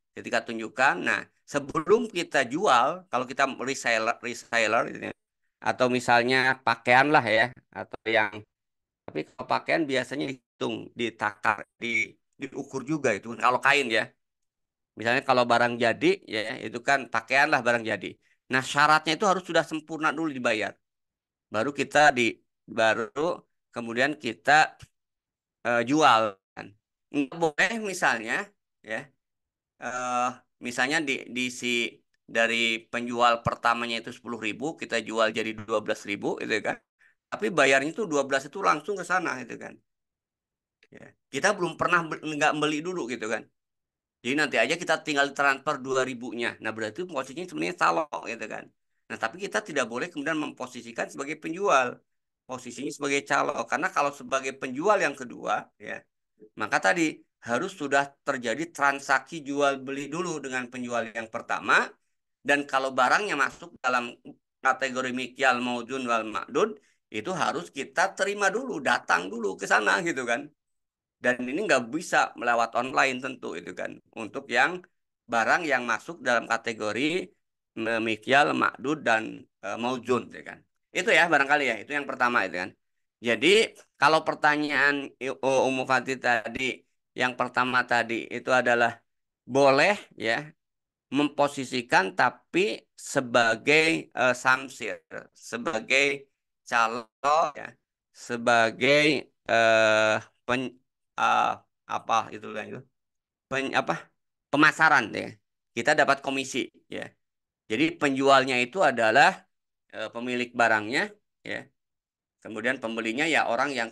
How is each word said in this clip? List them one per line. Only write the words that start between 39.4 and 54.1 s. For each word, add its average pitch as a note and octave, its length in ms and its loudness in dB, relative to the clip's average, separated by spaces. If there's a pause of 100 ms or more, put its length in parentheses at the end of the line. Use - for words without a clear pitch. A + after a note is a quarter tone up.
gitu A#2 160 -12
kan. A2+ 160 -16 (1120)
Ya. - 240 -20 (160)
Kita F3+ 240 0
belum F3+ 240 -4
pernah E3+ 320 2
be-, D#3+ 160 -8
nggak D3+ 320 2
beli D3+ 240 0
dulu F3 320 -6
gitu G#2+ 160 -6
kan. A2+ 160 -4 (760)
Jadi B2 100 -2
nanti C#3+ 260 0
aja B2 160 2
kita E3+ 300 -2
tinggal C#3+ 320 0
transfer C#3+ 400 0
dua C3 260 -2
ribunya. A#2+ 600 -6
Nah, A2 100 -6
berarti A2 320 -8
posisinya D3 420 -8
sebenarnya E3 300 -8
calo E3 320 0 (160)
gitu A2+ 240 -8
kan. G#2+ 160 -12 (420)
Nah, A#2 120 -10
tapi F3 200 -4
kita G#3 220 -2
tidak C#3 260 -2
boleh B2+ 240 -6
kemudian D#3 240 -4
memposisikan B2+ 720 -8
sebagai D3 300 -10
penjual. D#3+ 640 0 (480)
Posisinya B2+ 420 -10
sebagai C#3+ 380 -2
calo. C#3+ 240 0 (160)
Karena C#3+ 240 0
kalau C#3+ 180 0